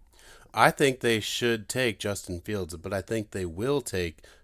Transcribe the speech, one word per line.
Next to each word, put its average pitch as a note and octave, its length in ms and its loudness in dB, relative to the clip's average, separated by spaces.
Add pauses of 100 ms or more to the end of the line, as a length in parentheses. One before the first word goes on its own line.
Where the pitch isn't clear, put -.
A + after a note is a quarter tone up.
(540)
I B2 180 6
think C3+ 300 2
they A#2 180 4
should A#2 480 -2
take B2 320 0
Justin F#2+ 400 -4
Fields, F#2 380 -6
but F#2 160 -8
I F#2+ 80 -2
think A2 300 -4
they F#2+ 140 -4
will A#2 360 -2
take F2+ 420 -4 (200)